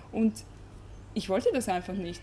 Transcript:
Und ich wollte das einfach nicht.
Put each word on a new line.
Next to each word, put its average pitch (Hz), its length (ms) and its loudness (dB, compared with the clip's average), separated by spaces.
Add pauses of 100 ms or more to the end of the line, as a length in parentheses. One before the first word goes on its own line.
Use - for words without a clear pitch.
(100)
Und 220 220 4 (840)
ich - 140 -2
wollte 196 240 4
das 254 160 2
einfach 180 260 0
nicht. 175 280 -4